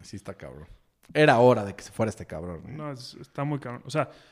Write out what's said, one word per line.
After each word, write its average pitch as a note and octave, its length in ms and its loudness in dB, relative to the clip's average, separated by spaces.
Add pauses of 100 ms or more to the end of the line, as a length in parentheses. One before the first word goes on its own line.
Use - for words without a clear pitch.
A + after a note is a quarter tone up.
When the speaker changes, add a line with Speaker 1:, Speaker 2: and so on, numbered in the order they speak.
Speaker 1:
sí - 120 -16
está F#2+ 200 -14
cabrón. C#2+ 320 -16 (460)
Era D3 260 6
hora A#2+ 260 6
de G2 100 -8
que - 80 -16
se - 80 -18
fuera A2 180 -2
este F#2 160 -10
cabrón, E2 360 -10
güey. G2 160 -14
Speaker 2:
No, D3+ 160 -10
es, B2+ 260 -16
está - 240 -10
muy C#3+ 160 -4
cabrón. B2 260 -12
O C3+ 40 -14
sea, C#3+ 200 -2 (220)